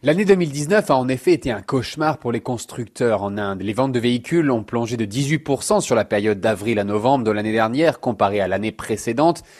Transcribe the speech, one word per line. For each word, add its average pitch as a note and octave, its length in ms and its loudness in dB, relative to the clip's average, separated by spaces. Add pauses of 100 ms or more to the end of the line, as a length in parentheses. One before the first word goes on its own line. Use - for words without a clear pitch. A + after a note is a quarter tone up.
L'année E3+ 240 2
deux G3 80 8
mille E3+ 180 0
dix-neuf D3+ 380 0
a C#3 60 4
en B2+ 120 0
effet C3 240 2
été C#3+ 180 0
un G2+ 120 -4
cauchemar D3 560 -2
pour A#2+ 120 -4
les A#2 100 -2
constructeurs A#2 800 -2
en G2+ 160 -4
Inde. G2 240 -4
Les G#2 100 -4
ventes C3 200 0
de B2 60 0
véhicules B2 540 0
ont A2 100 0
plongé A#2 340 -4
de A2+ 100 -2
dix-huit C#3 320 -2
pour - 260 -2
cent - 160 2
sur B2+ 160 0
la G#2+ 80 2
période G#2 340 0
d'avril G#2 400 0
à G2+ 60 0
novembre A2 400 0
de G#2+ 80 2
l'année G#2+ 180 -2
dernière, A#2 480 2
comparée G#2 420 0
à F#2+ 60 0
l'année G2 240 -2
précédente, A#2+ 720 -2 (180)